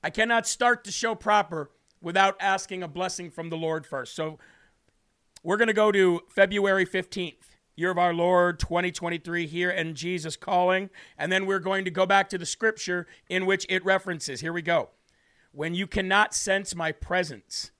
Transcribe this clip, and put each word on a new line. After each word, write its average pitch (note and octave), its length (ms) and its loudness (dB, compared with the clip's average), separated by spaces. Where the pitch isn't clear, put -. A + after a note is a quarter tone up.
I D3+ 80 -4
cannot A3+ 360 2
start A#3+ 380 0
the G3+ 60 -12
show A3+ 240 -2
proper G3+ 560 0
without G3 400 2
asking F#3+ 440 -2
a E3+ 40 -8
blessing F3 420 -6
from E3 200 -10
the E3 80 -6
Lord D#3+ 280 -4
first. B2+ 300 -8
So D#3 240 -8
we're F3+ 140 0
gonna A3+ 160 4
go G#3+ 180 4
to F#3 380 4
February G3 560 4
fifteenth, - 720 -8
year F3 160 -2
of F3 60 -2
our F3 160 2
Lord F3 460 4
twenty F3 320 0
twenty-three, E3+ 560 -6
here F3 240 -2
in E3 240 -4
Jesus E3 420 -6
Calling, F#3+ 520 0
and D#3 120 -4
then F#3+ 160 0
we're F#3+ 140 0
going F#3+ 240 -2
to F3+ 80 -4
go F#3 140 2
back G3 240 4
to F#3 80 -6
the F3 80 -8
scripture F#3 640 -2
in F#3 180 -2
which F#3+ 220 2
it F#3 160 0
references. F3+ 560 -2
Here E3 140 -6
we F3 80 -6
go. D#3+ 300 0
"When D#3 220 -6
you F#3 140 -4
cannot G3 460 2
sense G3 420 -2
my D#3+ 180 -4
presence - 880 -6